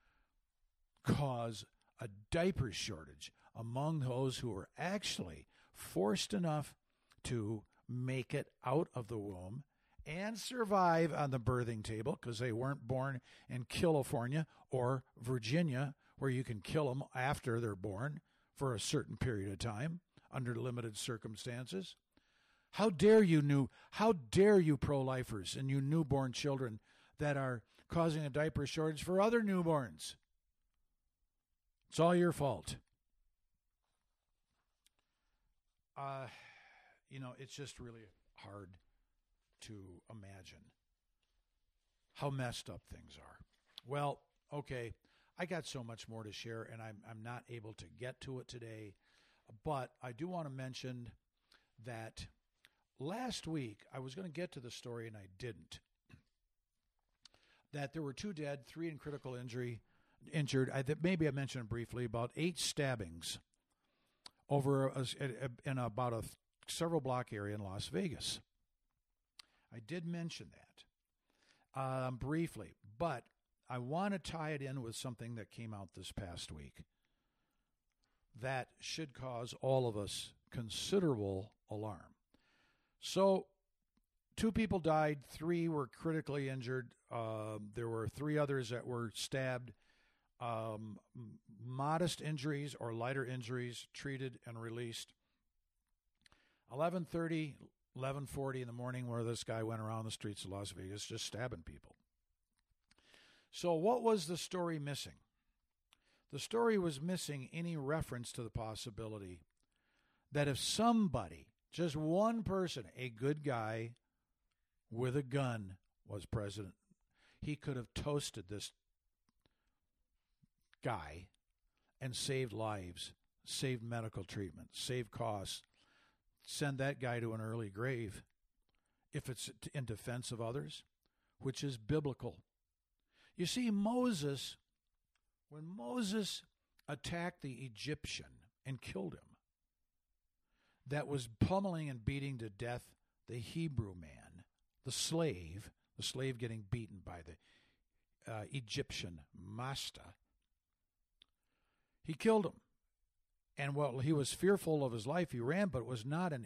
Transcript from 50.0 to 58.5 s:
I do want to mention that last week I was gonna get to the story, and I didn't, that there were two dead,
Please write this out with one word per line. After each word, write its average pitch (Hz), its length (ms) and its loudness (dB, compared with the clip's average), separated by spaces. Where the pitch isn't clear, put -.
I 127 100 -6
do 123 160 -6
want 170 200 -4
to 135 60 -8
mention 127 580 -6
that 113 420 -10
last 208 480 -4
week 135 360 -4
I 131 60 -6
was 131 160 -8
gonna 185 140 -6
get 170 240 -6
to 143 60 -12
the 120 120 -10
story, 117 360 -8
and 110 80 -12
I 98 120 -14
didn't, 104 420 -10
that 143 220 -4
there 160 80 -2
were 139 120 -2
two 208 200 -4
dead, 143 320 -4